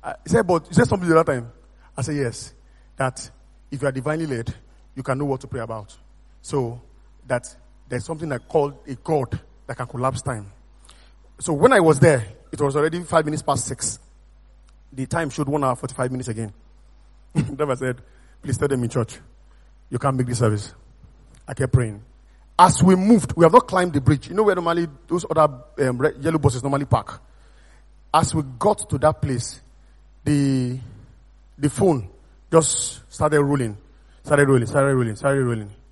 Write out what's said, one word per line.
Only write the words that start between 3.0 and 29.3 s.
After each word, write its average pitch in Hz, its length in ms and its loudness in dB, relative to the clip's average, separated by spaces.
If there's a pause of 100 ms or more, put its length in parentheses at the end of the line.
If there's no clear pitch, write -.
if 131 120 -10
you 143 60 0
are 135 40 -2
divinely 151 340 -6
led, 117 280 -6 (400)
you 131 80 -12
can 127 140 -4
know 143 80 -4
what 135 180 -4
to - 40 -18
pray 131 140 -10
about." 113 360 -12 (460)
So 120 380 -6 (460)
that 123 280 -6 (340)
there's 123 160 -8
something 160 280 -10
I 123 60 -6
call 143 360 -2 (120)
a 139 100 -10
God 147 440 -4 (260)
that 120 100 -10
can - 100 -8
collapse 131 360 -4
time. 104 280 -8 (880)
So - 140 -6
when 156 200 6
I 214 80 6
was 160 200 6
there, 143 240 6 (260)
it - 100 -8
was 139 160 0
already 160 280 -2
five 160 200 0
minutes 156 180 -4
past 139 240 -2
six. - 320 -8 (960)
The 131 140 -8
time 160 240 -4
showed 143 180 -6
one 147 160 -2
hour, 127 100 0
forty-five 127 380 -6
minutes 127 160 -8
again. 110 240 -8 (420)
<laughs> - 400 -20
The 143 220 -2
driver 139 200 0
said, 127 260 -4 (400)
"Please 123 160 -4
tell 143 100 0
them 127 160 0
in 113 60 -4
church, - 280 -4 (720)
you 127 100 -6
can't 135 180 0
make 123 100 -2
this 120 120 -4
service." 110 360 -2 (720)
I 135 60 -10
kept 131 180 -4
praying. 110 300 0 (560)
As 170 240 8
we 185 120 8
moved, 190 400 4
we 165 100 6
have 160 80 8
not 247 140 8
climbed 180 280 0
the 139 80 0
bridge. 135 260 2
You 165 60 -12
know 208 80 0
where 202 120 4
normally 170 320 -2 (220)
those 170 200 -4
other, 151 240 4 (260)
um, 127 200 0
red, 139 240 0
yellow 160 160 0
buses 127 240 2
normally 139 220 -2
park. - 360 -2 (920)
As 160 220 2
we 156 80 -2 (160)
got - 320 0
to 147 80 -4
that 151 240 0
place, 127 380 -6 (640)